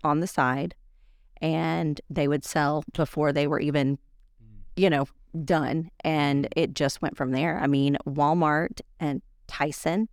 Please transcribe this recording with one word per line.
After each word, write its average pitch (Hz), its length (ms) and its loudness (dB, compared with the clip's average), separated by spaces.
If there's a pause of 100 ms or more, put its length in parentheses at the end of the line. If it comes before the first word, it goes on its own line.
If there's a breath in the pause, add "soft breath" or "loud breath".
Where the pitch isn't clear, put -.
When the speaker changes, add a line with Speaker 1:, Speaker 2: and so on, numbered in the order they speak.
Speaker 1:
on 151 160 2
the 175 60 -2
side, 139 480 -2 (640)
and 160 680 -2
they 147 200 0
would 147 160 0
sell 151 400 0 (100)
before 151 380 0
they 147 140 2
were 147 140 0
even, 139 360 0 (460)
Speaker 2:
Mm. 107 200 -20 (140)
Speaker 1:
you 185 140 6
know, 139 160 2 (380)
done. 160 460 0 (100)
And 147 560 2
it 160 180 0
just - 280 0
went - 140 -4
from 131 160 -2
there. 147 260 0
I - 80 0
mean, 139 300 4 (100)
Walmart 151 720 2 (200)
and 143 220 -2 (240)
Tyson, 165 680 -2